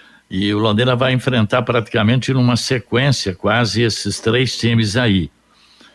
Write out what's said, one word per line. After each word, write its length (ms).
E 220
o 60
Londrina 360
vai 200
enfrentar 480
praticamente 720
numa 220
sequência 800
quase 460
esses 400
três 380
times 400
aí. 320